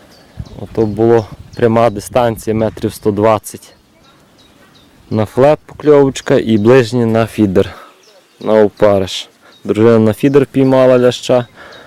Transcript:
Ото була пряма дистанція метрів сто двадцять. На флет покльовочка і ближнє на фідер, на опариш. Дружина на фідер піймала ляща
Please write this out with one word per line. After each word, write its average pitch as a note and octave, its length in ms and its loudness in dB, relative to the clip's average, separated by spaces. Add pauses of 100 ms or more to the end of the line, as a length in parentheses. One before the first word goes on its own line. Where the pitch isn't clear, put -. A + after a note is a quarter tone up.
(600)
Ото A2 240 -4
була A2 400 0 (300)
пряма A#2 340 0
дистанція A2 680 -4
метрів A2 380 -4
сто - 180 -4
двадцять. G#2 640 -4 (1400)
На G#2+ 120 -2
флет C#3+ 400 0
покльовочка C#3+ 680 0
і A2 220 0
ближнє A#2 480 2
на A2+ 220 -2
фідер, G2 480 -2 (640)
на G#2 140 -4
опариш. G2+ 760 0 (340)
Дружина A2 360 2
на A2 140 2
фідер C#3 320 0
піймала C3 540 2
ляща B2 480 -2 (400)